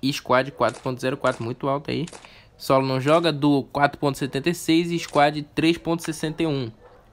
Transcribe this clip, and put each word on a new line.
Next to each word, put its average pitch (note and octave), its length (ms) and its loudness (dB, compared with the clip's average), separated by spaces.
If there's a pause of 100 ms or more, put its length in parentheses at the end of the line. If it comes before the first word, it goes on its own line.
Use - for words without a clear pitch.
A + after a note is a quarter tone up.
e C3+ 100 0
squad, C3 380 2
quatro A#2 320 -2
ponto B2+ 180 -4
zero C3 160 -2
quatro. B2+ 280 -2
Muito A#2 240 -4
alto C#3 220 -4
aí. C3 160 -4 (500)
Solo C3+ 280 2
não C3 160 0
joga, D#3 320 4
duo, C#3+ 320 2
quatro C#3+ 340 0
ponto C#3+ 200 -2
setenta C3+ 320 -2
e E3+ 40 0
seis E3 360 0
e E3+ 80 -2
squad, D3+ 420 2 (140)
três D#3+ 240 2
ponto E3 240 -4
sessenta D#3 400 -6
e E3 40 0
um. C3+ 260 -2 (400)